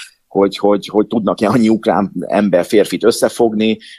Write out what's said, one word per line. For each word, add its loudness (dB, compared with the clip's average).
hogy, 0
hogy, 0
hogy 0
tudnak-e -2
annyi 2
ukrán 0
ember, 0
férfit 0
összefogni, 0